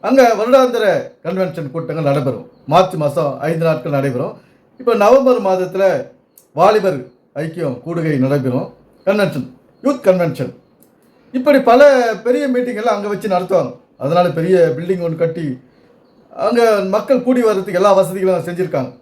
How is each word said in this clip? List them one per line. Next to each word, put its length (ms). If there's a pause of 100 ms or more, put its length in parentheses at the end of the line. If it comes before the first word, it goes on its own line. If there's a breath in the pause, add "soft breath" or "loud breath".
அங்க 120 (180)
வருடாந்திர 460 (400)
கன்வென்ஷன் 500
கூட்டங்கள் 340
நடைபெறும். 380 (260)
மார்ச் 300
மாசம் 300 (160)
ஐந்து 200
நாட்கள் 280
நடைபெறும். 360 (480 soft breath)
இப்ப 220
நவம்பர் 460
மாதத்துல 360 (760)
வாலிபர் 380 (440)
ஐக்கியம் 420
கூடுகை 400
நடைபெறும். 420 (400)
கன்வென்ஷன், 400 (380)
யூத் 240
கன்வென்ஷன், 440 (840)
இப்படி 220 (100)
பல 220 (340)
பெரிய 160 (140)
மீட்டிங் 260
எல்லாம் 160
அங்க 140
வச்சு 240
நடத்துவாங்க. 360 (300)
அதனால 240 (140)
பெரிய 260 (140)
பில்டிங் 260
ஒண்ணு 180
கட்டி 220 (1000 soft breath)
அங்க 120 (380)
மக்கள் 300
கூடி 120 (100)
வர்றதுக்கு 320
எல்லா 200
வசதிகளும் 480
செஞ்சிருக்காங்க. 520